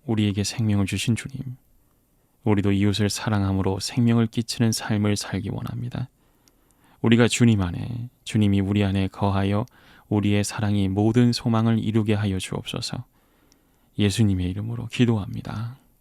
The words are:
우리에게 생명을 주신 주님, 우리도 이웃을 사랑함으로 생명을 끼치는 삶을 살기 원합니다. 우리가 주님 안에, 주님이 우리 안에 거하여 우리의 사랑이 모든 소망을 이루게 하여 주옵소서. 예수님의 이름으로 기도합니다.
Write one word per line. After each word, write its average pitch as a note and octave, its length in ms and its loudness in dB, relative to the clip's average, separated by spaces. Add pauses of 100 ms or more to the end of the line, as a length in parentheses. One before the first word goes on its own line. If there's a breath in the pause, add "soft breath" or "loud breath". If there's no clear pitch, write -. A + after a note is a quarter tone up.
우리에게 G#2 400 0
생명을 G#2 420 0
주신 G#2 300 0
주님, B2+ 400 -8 (880)
우리도 G2+ 300 2
이웃을 G2+ 360 2
사랑함으로 G2 720 0
생명을 A#2 480 2
끼치는 A2+ 460 -2
삶을 G#2 420 0
살기 G2+ 340 -6
원합니다. A#2+ 600 -8 (920 soft breath)
우리가 A#2 280 6
주님 A2+ 320 4
안에, A2+ 480 -6 (160)
주님이 G2+ 340 2
우리 G2+ 240 2
안에 F#2+ 240 0
거하여 G2 580 -2 (440 loud breath)
우리의 G#2 340 2
사랑이 G2+ 460 0
모든 A2 420 4
소망을 A2+ 480 0
이루게 G#2+ 360 0
하여 G#2 220 0
주옵소서. - 680 -8 (920 soft breath)
예수님의 G2 520 2
이름으로 A2+ 380 -8
기도합니다. A2+ 880 -2 (240)